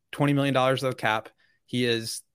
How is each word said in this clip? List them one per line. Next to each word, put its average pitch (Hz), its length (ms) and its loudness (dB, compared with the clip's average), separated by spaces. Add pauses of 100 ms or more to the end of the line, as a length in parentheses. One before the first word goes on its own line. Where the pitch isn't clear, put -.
(120)
twenty 143 200 2
million 139 220 2
dollars 131 300 2
of 131 120 -2
cap. 110 320 -2 (380)
He 123 200 0
is, 113 360 -2 (120)